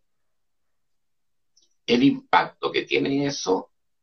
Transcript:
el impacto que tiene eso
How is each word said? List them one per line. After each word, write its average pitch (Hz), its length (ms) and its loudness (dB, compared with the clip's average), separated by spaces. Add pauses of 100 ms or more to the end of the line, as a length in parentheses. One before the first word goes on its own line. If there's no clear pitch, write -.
(1900)
el 120 160 2
impacto - 680 0
que - 120 -2
tiene 139 440 -2
eso - 460 -4 (300)